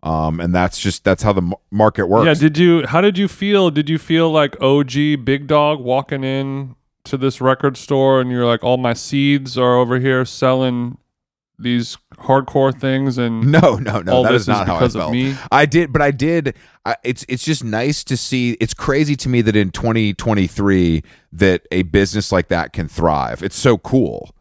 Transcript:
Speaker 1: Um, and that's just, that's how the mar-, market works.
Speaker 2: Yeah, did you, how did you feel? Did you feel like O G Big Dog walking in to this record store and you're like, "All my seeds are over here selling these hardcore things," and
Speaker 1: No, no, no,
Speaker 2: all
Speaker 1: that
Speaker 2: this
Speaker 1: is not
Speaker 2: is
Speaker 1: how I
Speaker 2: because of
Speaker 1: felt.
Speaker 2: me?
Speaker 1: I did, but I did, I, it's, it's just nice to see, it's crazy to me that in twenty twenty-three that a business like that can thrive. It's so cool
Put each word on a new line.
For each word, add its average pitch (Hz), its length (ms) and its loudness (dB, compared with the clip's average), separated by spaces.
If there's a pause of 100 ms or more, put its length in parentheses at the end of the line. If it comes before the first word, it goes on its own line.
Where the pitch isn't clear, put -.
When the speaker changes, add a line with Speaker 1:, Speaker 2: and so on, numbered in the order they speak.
Speaker 1:
Um, 80 380 -2
and 87 120 -2
that's 90 280 0
just, - 240 -4
that's 95 180 0
how 110 80 2
the 95 100 0
mar-, 87 180 -4 (120)
market 101 360 2
works. 202 180 4
Speaker 2:
Yeah, 160 80 4
did 151 240 2
you, 170 280 4
how 147 140 0
did 196 180 2
you 196 120 0
feel? 196 420 0
Did 147 180 -2
you 160 80 0
feel 165 320 0
like 151 320 0
O 139 220 4
G 143 320 -2
Big 139 320 -4
Dog 147 320 2
walking 135 460 -4
in 135 500 -6 (300)
to - 120 -8
this 131 240 -2
record 131 360 0
store 135 420 2
and 127 100 -2
you're 123 160 0
like, 117 200 0
"All 127 100 2
my 123 180 -2
seeds 139 640 -2
are 123 200 4
over 123 220 2
here 127 260 0
selling 127 720 -2 (600)
these 120 400 -4 (180)
hardcore 135 600 0
things," 135 400 -2
and 117 320 0
Speaker 1:
No, 147 260 6
no, 104 260 -4
no, 85 120 -4
Speaker 2:
all 127 100 4
Speaker 1:
that 123 100 2
Speaker 2:
this 120 100 2
Speaker 1:
is - 60 -6
not 104 140 0
Speaker 2:
is 90 40 -4
Speaker 1:
how 92 80 -2
I 82 40 -2
Speaker 2:
because 120 160 0
of 92 80 -4
Speaker 1:
felt. 78 100 -4
Speaker 2:
me? 131 220 -2 (180)
Speaker 1:
I 143 120 6
did, 151 280 0
but 151 80 0
I 143 100 2
did, 143 420 -2 (320)
I, 113 200 -4
it's, 123 240 -6
it's 127 160 -6
just 156 180 -2
nice 117 420 -2
to 131 120 -4
see, 123 420 -2
it's 110 140 -2
crazy 147 420 0
to 131 140 -6
me 123 120 2
that 107 140 2
in 98 160 2
twenty 113 420 -2
twenty-three 95 880 0 (300)
that 90 400 0
a 92 120 0
business 98 500 0
like 90 160 0
that 85 240 -4
can 80 160 -6
thrive. 76 520 -2
It's 95 160 -8
so 120 200 2
cool 71 640 -2